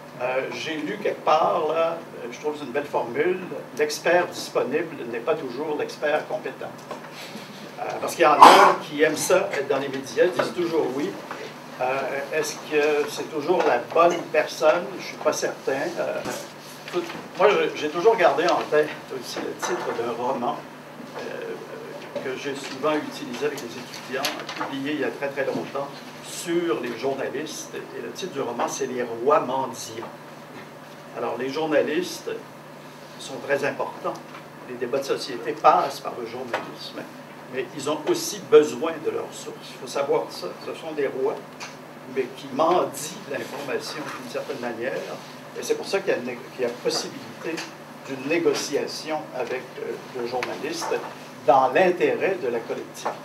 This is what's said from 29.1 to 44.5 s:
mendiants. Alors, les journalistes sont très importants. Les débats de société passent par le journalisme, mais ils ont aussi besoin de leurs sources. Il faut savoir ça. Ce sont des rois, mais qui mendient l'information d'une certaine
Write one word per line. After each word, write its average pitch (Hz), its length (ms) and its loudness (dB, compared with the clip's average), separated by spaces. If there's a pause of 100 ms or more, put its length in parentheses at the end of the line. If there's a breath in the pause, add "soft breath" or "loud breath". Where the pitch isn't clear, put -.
mendiants. 123 680 -4 (1080)
Alors, 120 220 -4
les 127 120 -2
journalistes 151 800 0 (880)
sont - 180 -10 (100)
très 135 180 2
importants. - 500 -4 (540)
Les 123 80 -10
débats 123 220 -2
de 135 60 -2
société - 480 -4
passent - 480 4
par - 180 -6
le 117 80 -6
journalisme, 120 760 -8 (520)
mais 127 140 -4 (100)
ils 139 140 -4
ont 156 80 -2 (100)
aussi 180 320 0 (100)
besoin 151 420 8 (120)
de 151 60 0
leurs - 220 -4
sources. - 420 -12
Il - 60 -14
faut 131 60 -10
savoir 143 440 2
ça. - 160 -8 (180)
Ce 131 100 -6
sont 160 180 -8
des 143 160 0
rois, 131 280 0 (800)
mais 127 100 2 (100)
qui 139 180 -12
mendient - 640 2 (120)
l'information 120 720 -6 (220)
d'une 123 80 -10
certaine 131 300 -6